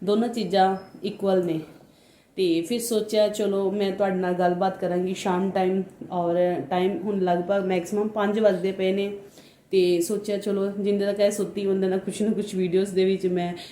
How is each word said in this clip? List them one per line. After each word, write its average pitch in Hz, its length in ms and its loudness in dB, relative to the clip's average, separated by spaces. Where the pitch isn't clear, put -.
ਦੋਨੋਂ 220 240 2
ਚੀਜ਼ਾਂ 190 480 2
ਇਕੁਅਲ 196 400 0
ਨੇ। 160 160 -2
ਤੇ 170 240 2
ਫਿਰ 233 200 -2
ਸੋਚਿਆ 214 480 2
ਚਲੋ 196 420 0
ਮੈਂ 196 220 0
ਤੁਹਾਡੇ 196 240 0
ਨਾਲ 185 160 0
ਗੱਲਬਾਤ 180 480 0
ਕਰਾਂਗੀ 180 340 -2
ਸ਼ਾਮ 185 360 0
ਟਾਈਮ, 185 320 0
ਔਰ 175 260 0
ਟਾਈਮ 185 320 2
ਹੁਣ 202 180 -2
ਲਗਭਗ 180 460 2
ਮੈਕਸਿਮਮ 190 420 0
ਪੰਜ 208 320 0
ਵੱਜਦੇ 190 320 2
ਪਏ 190 200 0
ਨੇ। 202 200 -2
ਤੇ 180 300 4
ਸੋਚਿਆ 202 380 -2
ਚਲੋ 196 320 -2
ਜਿੰਨੇ 202 360 0
ਤੱਕ 202 140 -2
ਇਹ 202 100 4
ਸੁੱਤੀ, 202 360 -4
ਉਹਦੇ 190 220 2
ਨਾਲ 190 100 0
ਕੁਛ 190 240 -6
ਨਾ 214 100 2
ਕੁਛ 202 220 -4
ਵੀਡੀਓਜ਼ 185 400 0
ਦੇ 190 100 2
ਵਿੱਚ 190 220 0
ਮੈਂ 175 280 0